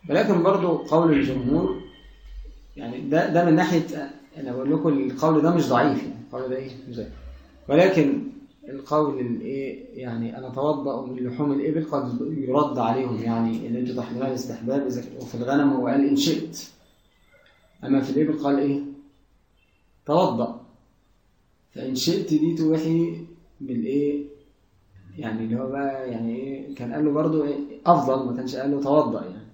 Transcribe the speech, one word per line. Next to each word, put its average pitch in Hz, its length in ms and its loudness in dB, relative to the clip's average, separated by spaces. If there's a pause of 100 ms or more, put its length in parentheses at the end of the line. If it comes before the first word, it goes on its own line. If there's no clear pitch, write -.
(100)
ولكن 185 320 4
برضو 175 340 4
قول 160 360 4
الجمهور، 139 680 2 (920)
يعني، 117 240 -10
ده، 160 280 2
ده 170 160 4
من 165 100 6
ناحية، 156 560 2 (260)
أنا 135 160 -8
بقول 131 200 0
لكم 160 160 2
القول 143 540 2
ده 170 120 4
مش 156 140 2
ضعيف، 131 340 4
يعني، - 120 -8 (140)
القول 127 200 -8
ده 127 80 -4
إيه؟ 135 140 -8 (180)
مش 120 80 -10
ضعيف. 110 160 -8 (560)
ولكن 160 540 6 (460)
القول 139 520 0
الإيه، 127 840 -6
يعني: 117 360 -6
"أنا 131 100 -10
أتوضأ 135 580 -2
من 127 100 -8
لحوم 127 360 -2
الإبل"، 151 380 0
قد 123 280 -2 (200)
يرد 127 400 2
عليهم، 117 440 0
يعني: 113 460 -2
"إن 120 80 -2
أنتوا 123 200 -4
تحملون 120 300 -6
الاستحباب 127 600 -2
إذا 120 140 -4
ك-، - 220 -14
وفي - 120 -12
الغنم 135 360 2
هو 127 160 0
قال: 139 220 4
'إن 139 80 4
شئت'، - 420 0 (1300)
أما 135 160 4
في - 100 -4
الإبل 151 280 2
قال 139 200 2
إيه؟ 143 220 0 (1300)
'توضأ'". 143 540 0 (1080)
فإن - 240 -8
شئت 165 400 0
دي 156 220 2
توحي 160 720 0 (340)
بالإيه؟ 139 640 -2 (960)
يعني 113 260 -4
اللي 113 160 -2
هو 131 60 -4
بقى، 135 440 -4
يعني 117 260 -4
إيه، 135 380 -8
كان 120 180 -8
قال 151 120 0
له 151 80 4
برضو 156 320 0
إيه؟ 143 140 -2 (280)
أفضل، 131 400 4
ما 120 100 -2
كانش 127 200 -6
قال 135 140 -2
له: 139 120 0
'توضأ'، 139 420 2
يعني. 92 300 -14